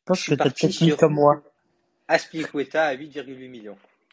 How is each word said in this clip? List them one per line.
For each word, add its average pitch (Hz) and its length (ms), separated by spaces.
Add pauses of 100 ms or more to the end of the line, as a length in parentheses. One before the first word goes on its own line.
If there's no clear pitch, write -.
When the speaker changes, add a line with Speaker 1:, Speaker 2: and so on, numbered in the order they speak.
Speaker 1:
pense 185 140
Speaker 2:
Je - 60
Speaker 1:
que - 80
Speaker 2:
suis 139 40
Speaker 1:
t'as 147 80
Speaker 2:
parti 147 220
Speaker 1:
peut-être - 160
mis 165 60
Speaker 2:
sur 147 100
Speaker 1:
comme 151 160
moi. 147 280 (640)
Speaker 2:
Azpilicueta 156 760
à 147 80
huit 147 160
virgule 135 320
huit 131 80
millions. 107 300 (340)